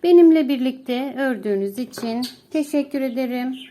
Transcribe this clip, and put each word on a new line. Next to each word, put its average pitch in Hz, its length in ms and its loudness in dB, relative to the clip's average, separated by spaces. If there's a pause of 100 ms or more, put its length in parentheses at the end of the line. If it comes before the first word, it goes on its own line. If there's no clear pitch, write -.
Benimle 330 460 6
birlikte 262 680 -4
ördüğünüz 202 600 -4
için 240 440 -8 (280)
teşekkür 294 500 -4
ederim. 254 540 -6 (160)